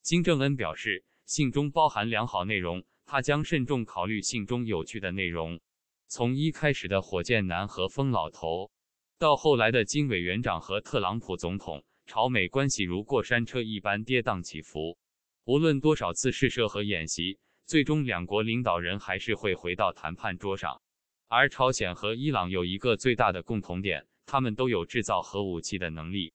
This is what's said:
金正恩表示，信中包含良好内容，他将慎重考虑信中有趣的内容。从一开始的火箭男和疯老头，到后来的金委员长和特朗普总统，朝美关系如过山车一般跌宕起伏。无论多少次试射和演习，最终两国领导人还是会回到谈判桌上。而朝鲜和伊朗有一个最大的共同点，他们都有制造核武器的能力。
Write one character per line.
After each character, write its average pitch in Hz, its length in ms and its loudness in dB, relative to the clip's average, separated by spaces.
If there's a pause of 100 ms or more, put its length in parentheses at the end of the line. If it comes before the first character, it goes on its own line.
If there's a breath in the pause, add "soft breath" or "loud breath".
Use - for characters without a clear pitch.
金 170 160 4
正 165 160 4
恩 139 160 4
表 85 180 -2
示， 95 300 -4 (220)
信 135 260 0
中 147 180 0
包 156 160 4
含 113 220 0
良 113 180 0
好 98 160 -2
内 104 140 0
容， 90 260 -2 (220)
他 143 160 -2
将 147 240 2
慎 139 220 0
重 123 180 0
考 90 220 -4
虑 104 160 -2
信 107 240 -4
中 123 180 -2
有 98 180 -2
趣 - 180 -10
的 92 120 -4
内 95 160 -2
容。 82 320 -4 (460)
从 120 280 -2
一 151 160 0
开 147 220 0
始 - 160 -4
的 95 140 2
火 90 200 -2
箭 107 240 2
男 90 220 -2
和 92 220 -4
疯 139 200 0
老 82 200 0
头， 85 400 -6 (480)
到 151 180 4
后 151 180 4
来 113 160 6
的 117 140 4
金 147 240 0
委 95 140 0
员 92 200 -2
长 92 200 -2
和 98 180 -4
特 - 180 -4
朗 101 220 0
普 95 160 -4
总 85 220 -4
统， 76 260 -10 (220)
朝 117 240 0
美 101 180 2
关 139 220 0
系 107 140 -2
如 90 200 -2
过 120 180 2
山 120 220 2
车 127 160 -4
一 110 200 -6
般 104 220 -2
跌 120 200 0
宕 107 200 -2
起 78 200 -12
伏。 80 340 -6 (480)
无 131 140 4
论 156 200 4
多 151 160 4
少 92 200 -2
次 127 180 0
试 131 160 2
射 113 200 0
和 101 140 -2
演 92 240 -2
习， 87 320 -4 (280)
最 151 180 4
终 147 220 2
两 90 180 -2
国 101 180 2
领 113 200 0
导 92 160 2
人 87 200 -2
还 98 200 -4
是 110 160 -2
会 98 200 0
回 87 220 -4
到 95 160 2
谈 78 220 -8
判 90 240 -6
桌 98 180 -4
上。 73 240 -6 (460)
而 131 240 4
朝 131 200 2
鲜 98 240 -2
和 104 200 -4
伊 135 160 -2
朗 95 180 0
有 92 160 0
一 92 140 -4
个 117 180 2
最 123 180 2
大 110 160 4
的 90 120 -4
共 110 180 -2
同 92 220 -6
点， 87 240 -2 (180)
他 139 160 0
们 120 140 0
都 127 160 0
有 90 160 0
制 120 160 -2
造 98 180 0
核 98 240 -4
武 90 160 -2
器 - 160 -6
的 87 140 -4
能 80 240 -8
力。 87 200 -4